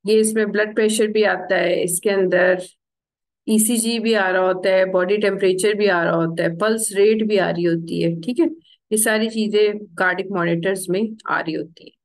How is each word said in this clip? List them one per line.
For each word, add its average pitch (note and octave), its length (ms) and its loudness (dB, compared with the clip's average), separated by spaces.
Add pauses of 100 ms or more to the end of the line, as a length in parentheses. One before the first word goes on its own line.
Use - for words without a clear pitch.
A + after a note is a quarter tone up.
ये A3 140 4
इसमें A3 320 0
blood G#3+ 240 -2
pressure G#3+ 320 2
भी G#3+ 160 0
आता F#3+ 320 0
है, F#3 280 0
इसके F3 260 -4
अंदर F3+ 540 2 (840)
ईसीजी A3+ 520 0
भी A3+ 140 0
आ G3 160 2
रहा F#3 180 2
होता F#3 220 0
है, F#3+ 160 4
body F#3 320 0
temperature G3 560 0
भी G3+ 140 0
आ F3 160 2
रहा E3+ 100 0
होता E3 300 -2
है, E3+ 140 -2
pulse A3 360 -2
rate G#3+ 300 4
भी G#3 140 0
आ E3+ 120 2
रही E3+ 140 -2
होती E3+ 380 -2
है। E3 200 -2
ठीक B3 180 -4
है, E4 60 4 (460)
ये G#3+ 60 0
सारी A3 320 0
चीजें G#3 560 0 (100)
cardiac F#3 360 -2
monitors F3 580 -2
में G#3+ 280 -4 (120)
आ D#3+ 100 -2
रही D#3+ 140 -6
होती E3 320 -12
है। - 60 -20 (140)